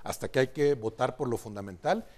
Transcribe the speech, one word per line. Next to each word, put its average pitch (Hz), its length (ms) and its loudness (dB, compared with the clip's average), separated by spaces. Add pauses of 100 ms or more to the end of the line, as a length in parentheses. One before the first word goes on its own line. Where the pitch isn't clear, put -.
hasta - 260 -4
que 135 120 2
hay 127 80 6
que 143 260 4
votar 123 440 0
por 135 100 -2
lo 117 80 0
fundamental, 104 680 -2 (120)